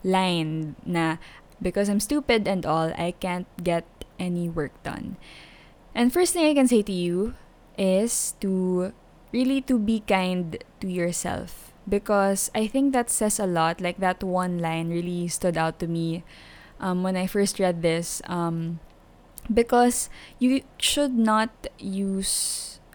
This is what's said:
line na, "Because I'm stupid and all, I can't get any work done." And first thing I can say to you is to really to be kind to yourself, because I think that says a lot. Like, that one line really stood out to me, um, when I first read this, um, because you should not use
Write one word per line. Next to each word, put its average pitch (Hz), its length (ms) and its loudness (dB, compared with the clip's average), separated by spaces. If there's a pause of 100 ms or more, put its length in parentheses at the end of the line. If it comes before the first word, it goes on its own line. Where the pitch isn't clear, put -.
line 165 800 0
na, 165 320 0 (460)
"Because 202 260 0
I'm 202 100 2
stupid 247 480 0
and 190 220 -2
all, 160 240 2
I 175 240 -4
can't 180 320 -6 (160)
get 170 240 0 (320)
any 175 320 -2
work 151 320 -6
done." - 320 -8 (800)
And 240 160 2
first 349 240 2
thing 330 80 4
I 302 80 6
can 269 160 6
say 214 160 4
to 202 80 -4
you 180 420 -2 (460)
is 196 640 0
to 185 480 0 (400)
really 262 320 0
to 254 160 2
be 214 240 0
kind 180 560 0 (200)
to 190 80 -4
yourself, - 840 -4 (160)
because 196 680 2
I 220 120 0
think 269 260 2
that 240 160 0
says 214 320 0
a 196 80 0
lot. 165 320 2
Like, 175 200 -2
that 185 240 0
one 180 340 0
line 165 320 -2
really 175 380 -2
stood 165 280 0
out 160 240 0
to 170 60 -2
me, 165 380 -2 (560)
um, 180 220 0
when 185 140 0
I 185 100 0
first 202 340 0
read 175 200 2
this, 170 480 -2
um, 165 520 -4 (680)
because 240 600 4 (280)
you 254 260 2 (120)
should 285 400 0
not 220 320 4 (300)
use 196 1000 -4 (140)